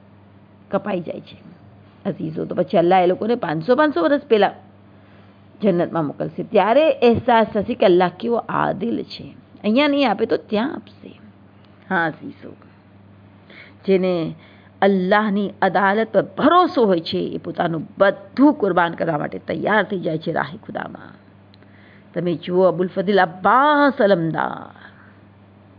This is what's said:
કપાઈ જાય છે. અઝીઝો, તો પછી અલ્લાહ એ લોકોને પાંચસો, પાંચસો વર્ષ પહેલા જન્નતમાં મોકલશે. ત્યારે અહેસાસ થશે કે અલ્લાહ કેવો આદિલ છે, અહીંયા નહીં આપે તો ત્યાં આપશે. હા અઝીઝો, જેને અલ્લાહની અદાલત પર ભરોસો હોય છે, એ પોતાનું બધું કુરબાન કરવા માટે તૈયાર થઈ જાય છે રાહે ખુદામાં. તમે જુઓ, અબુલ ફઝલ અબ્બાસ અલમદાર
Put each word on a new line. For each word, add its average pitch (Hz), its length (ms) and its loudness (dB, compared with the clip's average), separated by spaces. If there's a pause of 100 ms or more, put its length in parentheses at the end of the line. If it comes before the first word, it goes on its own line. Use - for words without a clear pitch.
(720)
કપાઈ 196 280 -4
જાય - 220 -12
છે. - 160 -20 (680)
અઝીઝો, 165 400 -6
તો 165 100 -10
પછી 160 220 0
અલ્લાહ 175 220 4
એ 175 80 2
લોકોને 208 280 -2
પાંચસો, 165 400 -2
પાંચસો 302 260 0
વર્ષ 285 200 0
પહેલા 214 320 2 (1080)
જન્નતમાં 175 420 0
મોકલશે. 160 380 -8
ત્યારે 269 480 2
અહેસાસ 226 560 2
થશે 214 260 -4
કે 226 120 2
અલ્લાહ 180 240 4 (100)
કેવો 233 160 -2
આદિલ 156 680 -4
છે, - 320 -16 (280)
અહીંયા 247 240 2
નહીં 285 220 0
આપે 214 160 -2
તો - 120 -2
ત્યાં 226 360 -4
આપશે. - 460 -18 (680)
હા 175 160 -2
અઝીઝો, - 500 -12 (1300)
જેને 180 480 0 (460)
અલ્લાહની 202 800 0
અદાલત 202 520 0
પર 190 120 2 (120)
ભરોસો 320 480 4
હોય 185 140 2
છે, 165 180 -6
એ 170 200 -6
પોતાનું 165 500 -6 (100)
બધું 202 560 2
કુરબાન 175 400 0
કરવા 165 240 -4
માટે 156 220 -8
તૈયાર 175 440 -2
થઈ 185 160 -6
જાય 165 180 -4
છે 165 140 -6
રાહે 143 260 -6
ખુદામાં. - 560 -14 (1000)
તમે 175 200 -4
જુઓ, 180 300 0
અબુલ 180 240 2
ફઝલ 190 340 0
અબ્બાસ 247 800 2
અલમદાર 165 840 -2 (960)